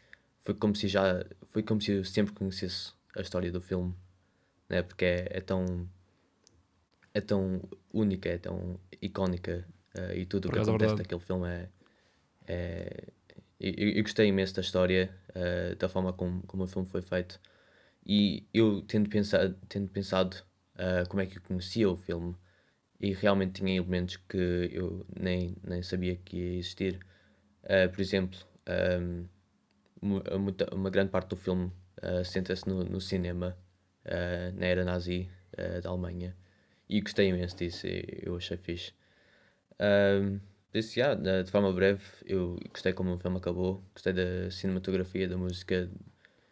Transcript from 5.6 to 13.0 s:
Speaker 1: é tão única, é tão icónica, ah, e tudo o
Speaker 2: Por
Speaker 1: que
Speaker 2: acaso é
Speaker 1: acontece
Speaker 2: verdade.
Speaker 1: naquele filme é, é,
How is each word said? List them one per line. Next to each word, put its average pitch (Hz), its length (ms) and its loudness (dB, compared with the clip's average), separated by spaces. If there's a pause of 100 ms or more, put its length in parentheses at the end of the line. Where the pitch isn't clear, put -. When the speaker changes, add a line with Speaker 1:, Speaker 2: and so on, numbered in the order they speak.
Speaker 1:
é 104 80 0
tão 95 400 0 (320)
única, 95 360 2
é 87 80 0
tão 90 420 -6 (220)
icónica, 90 680 -2 (300)
ah, 92 180 -6
e 92 100 -2
tudo 95 200 -2
o - 40 -2
Speaker 2:
Por - 40 0
Speaker 1:
que - 60 0
Speaker 2:
acaso 110 120 4
é - 20 4
Speaker 1:
acontece 107 220 4
Speaker 2:
verdade. 92 120 -4
Speaker 1:
naquele 87 180 -4
filme 90 220 -2
é, 87 220 -6 (800)
é, 87 600 -6 (520)